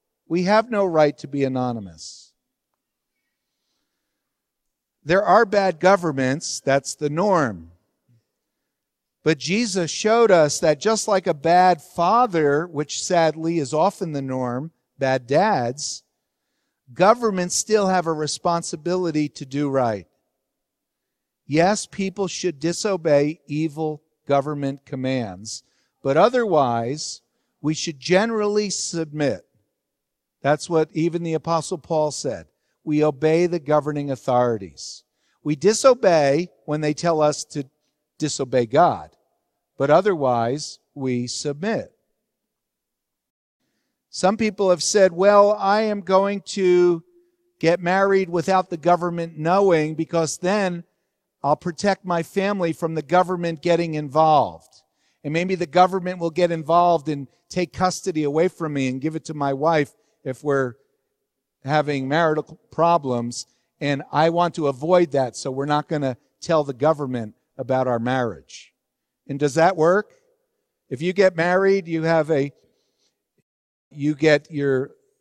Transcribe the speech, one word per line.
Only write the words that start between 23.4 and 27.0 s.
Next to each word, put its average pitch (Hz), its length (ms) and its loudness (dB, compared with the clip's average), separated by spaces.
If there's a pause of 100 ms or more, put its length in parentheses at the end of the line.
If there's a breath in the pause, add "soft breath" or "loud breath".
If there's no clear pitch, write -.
evil 156 560 -6 (240)
government 139 580 -2
commands, 123 800 -8 (400)
but 139 140 0
otherwise, 151 1040 0 (400)